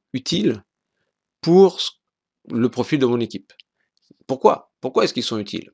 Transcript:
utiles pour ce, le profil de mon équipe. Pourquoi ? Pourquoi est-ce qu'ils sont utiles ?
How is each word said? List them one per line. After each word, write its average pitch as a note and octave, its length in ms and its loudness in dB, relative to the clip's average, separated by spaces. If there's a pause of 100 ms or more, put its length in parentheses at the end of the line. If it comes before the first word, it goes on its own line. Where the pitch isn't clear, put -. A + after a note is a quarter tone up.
(120)
utiles C3 500 -4 (800)
pour F3+ 380 6
ce, - 120 -8 (600)
le A#2+ 180 0
profil B2 280 -4
de C3 80 2
mon A#2+ 140 0
équipe. - 340 -10 (720)
Pourquoi ? - 460 0 (100)
Pourquoi - 220 -2
est-ce - 100 -2
qu'ils B2+ 100 -6
sont A2 160 -6
utiles ? G2+ 340 -12